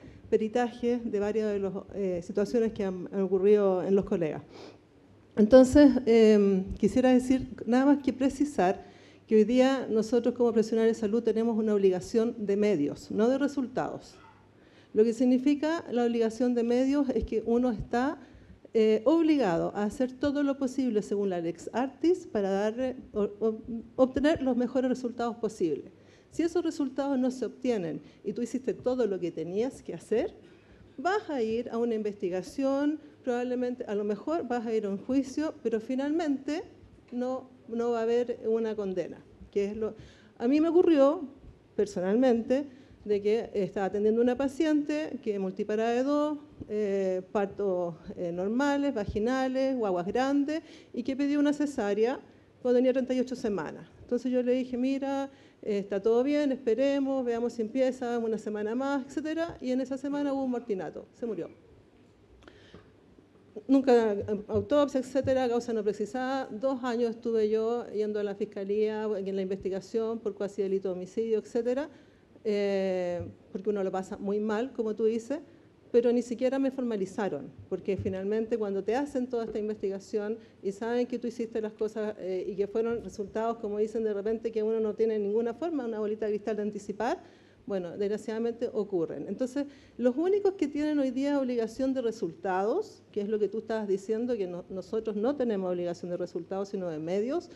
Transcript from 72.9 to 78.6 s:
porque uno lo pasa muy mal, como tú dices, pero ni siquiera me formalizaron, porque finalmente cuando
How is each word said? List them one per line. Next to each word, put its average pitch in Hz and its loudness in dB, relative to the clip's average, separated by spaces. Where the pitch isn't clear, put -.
porque 202 -2
uno 202 0
lo 190 0
pasa 185 -6
muy 202 -2
mal, 214 -2
como 220 -2
tú 220 0
dices, 233 0
pero 240 4
ni 240 4
siquiera 254 -2
me 269 0
formalizaron, 202 -4
porque 185 -4
finalmente 214 -4
cuando 196 -4